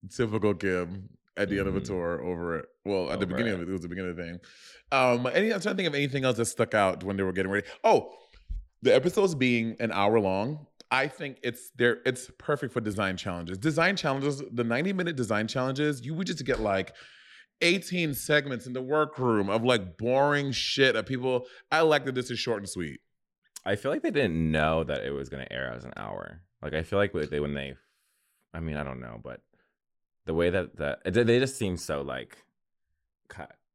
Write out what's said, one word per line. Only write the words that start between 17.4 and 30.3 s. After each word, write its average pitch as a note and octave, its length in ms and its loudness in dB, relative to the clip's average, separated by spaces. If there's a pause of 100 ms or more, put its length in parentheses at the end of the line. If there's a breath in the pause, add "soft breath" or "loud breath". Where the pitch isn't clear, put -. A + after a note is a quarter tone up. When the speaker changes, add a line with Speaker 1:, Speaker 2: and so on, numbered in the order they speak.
Speaker 1:
eighteen F3 540 0
segments C#3 540 0
in B2 60 -10
the C3 100 -6
workroom C3 680 2
of, A2+ 160 2
like, G#2 320 2
boring C#3 540 2
shit C3 440 2
of G#2+ 120 0
people. B2+ 400 -2 (240 loud breath)
I D#3+ 100 4
like D#3 240 4
that F3 100 -2
this B2 140 -2
is A#2+ 100 -4
short A2+ 200 -2
and G2+ 100 -10
sweet. D#2 300 -8 (680)
Speaker 2:
I G2+ 100 0
feel C3 160 -4
like A3+ 120 -4
they D#4+ 80 0
didn't E2 400 2
know D#2 320 2
that C#2+ 200 -4
it C2+ 60 -4
was C#2 180 -6
gonna C2+ 220 -10
air B1+ 260 -6
as A#1+ 100 -14
an - 120 -14
hour. G1+ 460 -10 (180)
Like, D#2 140 -6
I D#2+ 80 0
feel G2 160 0
like G2+ 140 4
they, D2 260 -2
when C#2+ 160 -2
they, C#2 180 -6 (800)
I E2+ 60 -10
mean, D#2+ 180 -4
I D2 60 -4
don't C2 180 -8
know, A1+ 220 -12
but B1+ 180 -12 (840)
the D#2+ 80 -2